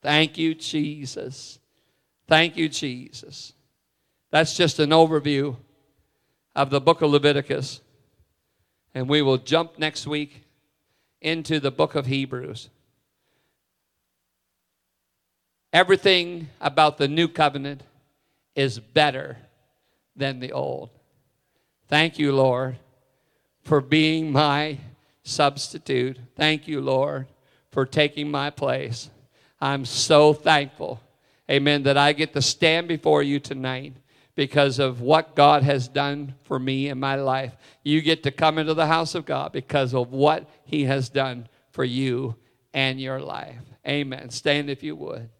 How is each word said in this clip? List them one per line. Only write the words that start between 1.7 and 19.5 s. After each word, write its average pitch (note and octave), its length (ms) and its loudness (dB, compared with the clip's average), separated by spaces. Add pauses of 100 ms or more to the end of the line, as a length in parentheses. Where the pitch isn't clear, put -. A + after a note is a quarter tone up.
Thank D#3+ 300 4
you, D#3+ 100 0
Jesus. - 840 -10 (760)
That's D#3 280 2
just E3+ 220 2
an D3 100 2
overview D3 680 2 (960)
of C#3 160 0
the C#3 120 0
book E3 200 4
of D3+ 100 2
Leviticus. C#3+ 680 0 (1120)
And C3 140 -6
we D3 140 4
will C3+ 160 2
jump D#3+ 420 -2
next D#3 260 -6
week D3 380 -8 (800)
into D#3+ 400 -2
the C3+ 100 0
book D3+ 240 0
of C3+ 120 -2
Hebrews. C3 640 -6 (3000)
Everything F3 760 2 (100)
about D3+ 380 2
the C#3+ 100 0
new E3 220 0
covenant C#3+ 540 -2 (680)
is C3 260 -2
better C#3 580 0 (760)